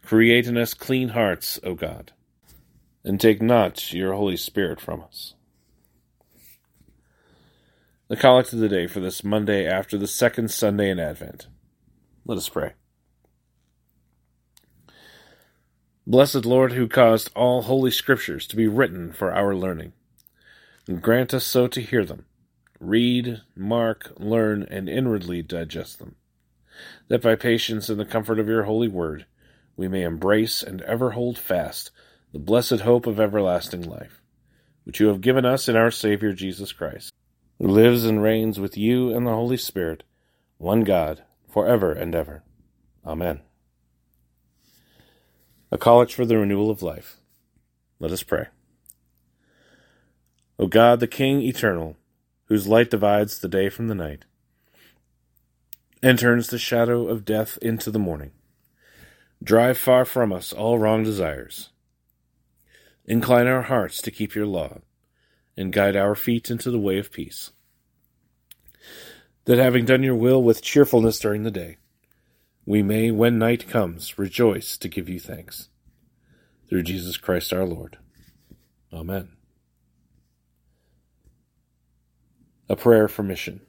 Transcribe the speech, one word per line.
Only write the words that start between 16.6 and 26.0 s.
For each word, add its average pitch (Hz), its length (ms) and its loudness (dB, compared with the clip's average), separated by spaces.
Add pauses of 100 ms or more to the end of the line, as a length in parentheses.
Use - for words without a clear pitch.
who 123 120 0
caused 113 480 4
all 123 280 2
holy 131 280 2
scriptures - 560 -2
to 101 100 -8
be 110 120 2
written 90 440 -2
for 90 200 -4
our 98 240 0
learning, 87 360 -6 (1080)
grant 120 340 0
us 131 100 -4
so 123 220 2
to 127 140 -6
hear 113 240 0
them, 78 220 -12 (520)
read, 120 640 -2 (140)
mark, 113 600 -4
learn, 107 520 0
and 95 180 -8
inwardly 90 540 -2
digest 82 560 -10
them, - 160 -20 (960)